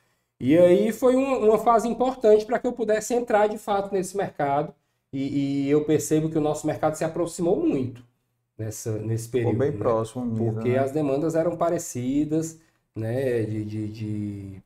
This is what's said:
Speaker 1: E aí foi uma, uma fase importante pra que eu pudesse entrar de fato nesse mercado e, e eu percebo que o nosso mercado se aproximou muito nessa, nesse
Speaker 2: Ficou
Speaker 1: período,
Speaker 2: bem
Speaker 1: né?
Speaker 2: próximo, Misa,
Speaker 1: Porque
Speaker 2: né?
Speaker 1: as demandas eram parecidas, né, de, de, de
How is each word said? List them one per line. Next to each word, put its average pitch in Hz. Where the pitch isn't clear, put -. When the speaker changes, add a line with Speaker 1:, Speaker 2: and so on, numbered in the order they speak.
Speaker 1:
E 131
aí 180
foi 254
uma, 262
uma 214
fase 226
importante 226
pra 233
que -
eu 247
pudesse 214
entrar 233
de 208
fato 202
nesse 190
mercado 151
e, 139
e 139
eu 151
percebo 156
que 156
o 156
nosso 151
mercado 151
se -
aproximou 170
muito 147
nessa, 107
nesse 113
Speaker 2:
Ficou 127
Speaker 1:
período, 117
Speaker 2:
bem 139
Speaker 1:
né? 127
Speaker 2:
próximo, 113
Misa, 113
Speaker 1:
Porque 113
Speaker 2:
né? 123
Speaker 1:
as 135
demandas 147
eram 165
parecidas, 151
né, 120
de, 107
de, 107
de 104